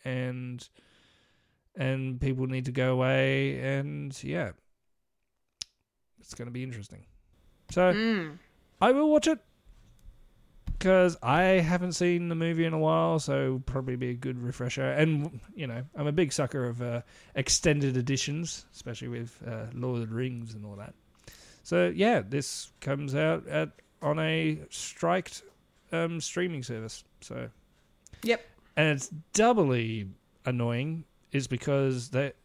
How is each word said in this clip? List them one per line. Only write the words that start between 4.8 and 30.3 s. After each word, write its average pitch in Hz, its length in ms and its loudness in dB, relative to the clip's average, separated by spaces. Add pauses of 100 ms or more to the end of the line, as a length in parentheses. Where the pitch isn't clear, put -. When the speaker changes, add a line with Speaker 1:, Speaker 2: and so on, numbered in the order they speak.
Speaker 1:
It's - 140 -20
gonna 120 180 -12
be 123 120 -8
interesting. 117 420 -12 (640)
So, 180 240 6
Speaker 2:
Mm. 196 440 0 (440)
Speaker 1:
I 226 100 8
will 294 180 6
watch 302 180 6
it, 311 120 2 (1400)
'cause 185 420 6
I 143 200 4 (200)
haven't 175 300 2
seen 175 380 2
the 170 60 -2
movie 165 300 0
in 160 80 -2
a 156 60 0
while, 160 400 4
so 139 260 0
it'll 131 140 0
probably 131 360 -4
be 123 140 -2
a 123 60 -4
good 127 260 -6
refresher. 123 420 -4 (100)
And, 151 460 2 (160)
you 156 120 -8
know, 120 180 -8 (100)
I'm 147 120 -2
a 147 40 0
big 151 220 2
sucker 131 320 -2
of, 120 160 -6
uh, 120 220 -4 (320)
extended 139 640 2
editions, 139 760 -2
especially 120 340 -10
with, 117 400 -10
uh, 110 280 -8
Lord 123 260 -2
of 110 80 -6
the 113 60 -6
Rings 120 400 -6
and 104 100 -14
all 104 120 -14
that. 104 180 -16 (680)
So, 175 280 2
yeah, 185 320 4
this 131 500 -6 (100)
comes 139 320 -4
out 156 340 0
at, 151 220 -2 (320)
on 151 160 0
a 160 420 0 (120)
striked, - 720 -4 (480)
um, 165 280 -2
streaming 170 440 -4
service. 110 400 -10 (180)
So, 120 300 -12 (720)
Speaker 2:
Yep. 226 180 0 (340)
Speaker 1:
and 156 120 4 (100)
it's 135 120 -10 (240)
doubly 127 760 4 (360)